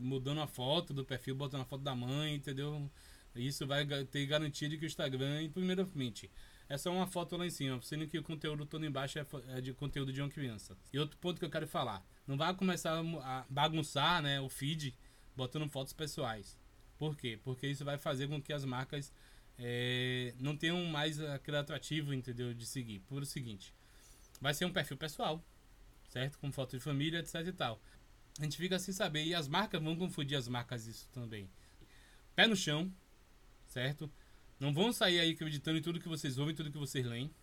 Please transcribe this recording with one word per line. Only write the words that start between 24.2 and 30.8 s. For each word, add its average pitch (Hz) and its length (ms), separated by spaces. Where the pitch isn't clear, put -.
vai 139 120
ser 180 140
um 180 60
perfil 147 240
pessoal, 160 460
certo? 135 300
Com 139 140
foto - 240
de 123 60
família, 151 380
et 156 60
cetera 170 220
e 185 40
tal. 127 280
A 147 60
gente 147 140
fica 185 200
sem 190 140
saber, 165 320
e 165 100
as 156 140
marcas 180 340
vão 160 140
confundir 170 400
as 120 120
marcas 120 380